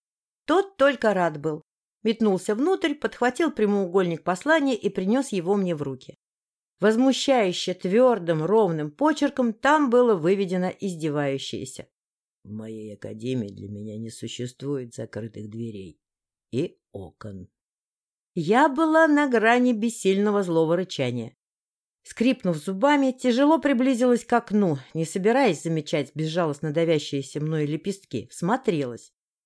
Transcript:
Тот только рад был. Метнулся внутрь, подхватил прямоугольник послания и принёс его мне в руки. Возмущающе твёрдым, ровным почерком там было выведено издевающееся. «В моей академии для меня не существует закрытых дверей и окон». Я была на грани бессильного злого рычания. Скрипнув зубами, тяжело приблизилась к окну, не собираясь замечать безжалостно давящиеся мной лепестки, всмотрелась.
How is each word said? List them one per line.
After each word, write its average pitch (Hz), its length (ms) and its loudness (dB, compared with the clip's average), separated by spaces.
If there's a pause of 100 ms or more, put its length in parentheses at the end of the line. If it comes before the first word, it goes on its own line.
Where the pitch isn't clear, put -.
(460)
Тот 381 300 2
только 247 380 2
рад 170 260 0
был. 151 220 -6 (420)
Метнулся 214 520 0
внутрь, 320 380 0
подхватил 254 580 -2
прямоугольник 190 720 0
послания 269 520 0
и 202 140 -4
принёс 220 400 -2
его 185 260 -2
мне 180 200 -2
в 147 60 -8
руки. 135 340 -10 (640)
Возмущающе 226 920 2
твёрдым, 180 720 2
ровным 165 480 0
почерком 277 600 0
там 285 360 2
было 240 260 4
выведено 185 640 0
издевающееся. 147 1080 -6 (560)
«В 98 80 -18
моей 110 420 -12
академии 107 560 -6
для 98 200 -14
меня 104 280 -12
не 113 120 -10
существует 127 840 -10
закрытых 107 560 -12
дверей 104 500 -12 (520)
и 139 260 -4 (140)
окон». 95 580 -14 (840)
Я 214 340 4
была 320 380 4
на 294 200 4
грани 247 460 4
бессильного 202 720 0
злого 165 320 2
рычания. 123 600 -4 (680)
Скрипнув 233 540 0
зубами, 262 540 2
тяжело 254 460 2
приблизилась 247 640 2
к - 80 -6
окну, 208 460 2 (160)
не 160 100 -4
собираясь 202 600 0
замечать 156 520 -2
безжалостно 156 560 -2
давящиеся 151 680 -2
мной 156 240 -2
лепестки, 151 640 -8
всмотрелась. 170 800 -4 (340)